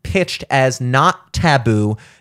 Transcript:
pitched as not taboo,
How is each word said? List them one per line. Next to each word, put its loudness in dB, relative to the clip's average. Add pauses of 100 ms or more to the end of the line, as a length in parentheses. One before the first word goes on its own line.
pitched -4
as 0
not 0
taboo, 2 (260)